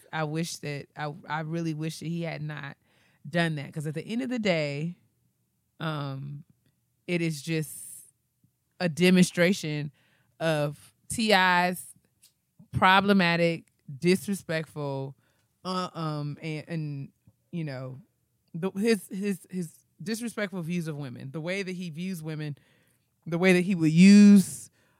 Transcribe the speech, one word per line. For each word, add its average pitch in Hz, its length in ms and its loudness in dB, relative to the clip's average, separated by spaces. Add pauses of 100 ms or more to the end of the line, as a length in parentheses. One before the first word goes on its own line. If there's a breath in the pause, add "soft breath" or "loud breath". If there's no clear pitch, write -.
(140)
I 160 120 -4
wish 160 320 -6
that, 143 280 -10 (100)
I, 151 160 -8 (160)
I 151 140 -6
really 160 320 -6
wish 156 260 -8
that 156 80 -10
he 170 160 -6
had 151 180 -10
not 147 360 -12 (520)
done 165 260 0
that. 139 180 -10
'Cause 151 140 -8
at 156 80 -6
the 160 100 -8
end 233 160 -6
of 262 80 -6
the 247 100 -4
day, 160 560 -2 (840)
um, 143 640 -10 (640)
it 175 140 -2
is 160 200 -4
just 160 300 -4 (1080)
a 180 100 0
demonstration 170 1040 2 (480)
of 151 540 -4 (160)
T 220 240 0
I's 180 480 4 (920)
problematic, 185 920 4 (360)
disrespectful, 156 1160 -4 (480)
uh, 185 300 -6
um, 151 480 -8
and, 156 260 -10
and, 147 420 -10 (420)
you 170 120 -8
know, 131 360 -10 (540)
the, 175 180 -6
his, 214 380 0
his, 196 300 -6 (100)
his 180 220 -8 (300)
disrespectful 208 600 -8
views 165 260 -6
of 147 100 -8
women, 135 340 -12
the 156 100 -10
way 185 220 -6
that 185 120 -10
he 180 140 -10
views 175 320 -10
women, 151 360 -8 (680)
the 170 120 -4
way 185 160 6
that 180 80 6
he 185 140 0
would 160 160 4
use 202 760 10 (300)